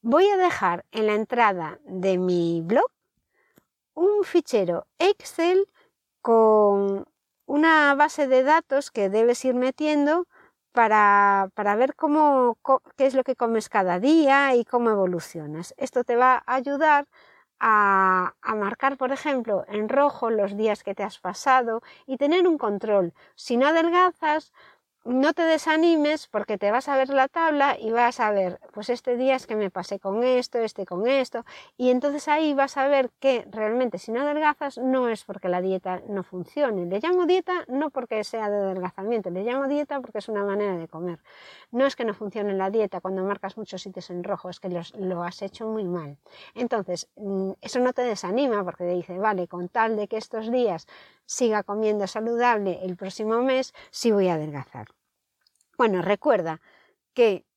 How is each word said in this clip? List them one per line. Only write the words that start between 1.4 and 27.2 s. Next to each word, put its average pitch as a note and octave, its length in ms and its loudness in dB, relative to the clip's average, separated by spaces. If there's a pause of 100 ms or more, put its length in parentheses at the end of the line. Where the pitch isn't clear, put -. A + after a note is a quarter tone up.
de F#3 320 -2
mi E3+ 480 0
blog B3 220 2 (1120)
un G#4 240 2
fichero F#3+ 640 -2 (120)
Excel F#4 680 0 (540)
con G#3 880 4 (400)
una D4 480 4
base D4 340 2
de B3+ 140 4
datos C#4+ 480 0
que G3+ 180 0
debes A3+ 360 2
ir B3+ 100 2
metiendo D4 720 0 (460)
para, G3+ 840 4
para G3+ 220 0
ver C4 200 0
cómo, D4 680 4
co-, C4+ 200 2 (140)
qué C4+ 100 2
es C4 80 0
lo C4 100 2
que B3+ 120 -2
comes A3+ 320 -2
cada F#3 300 0
día C#4 560 4
y A#3+ 100 4
cómo A#3+ 260 0
evolucionas. E3+ 880 -4
Esto B3 280 -4
te A#3+ 120 0
va B3+ 300 4
a B3 80 -2
ayudar C#4+ 540 2 (500)
a, F#3+ 840 4
a - 140 -4
marcar, A3 420 -2
por B3+ 160 -2
ejemplo, B3+ 560 -2
en G#3+ 200 -4
rojo C4+ 420 0
los G3+ 260 -2
días G#3+ 260 -2
que G3 120 -8
te - 80 -8
has - 160 -10
pasado A#3 640 0 (240)
y C4 100 -6
tener E4+ 300 2
un E4 100 4
control. G3+ 560 0 (220)
Si - 220 -4
no C4 100 4
adelgazas, E4 840 2 (520)
no C4 280 2
te E4+ 100 -2
desanimes D#4+ 840 2
porque G#3 300 -4
te G3+ 120 0
vas B3+ 180 -2
a C#4 80 0
ver C4+ 120 2
la C4+ 200 2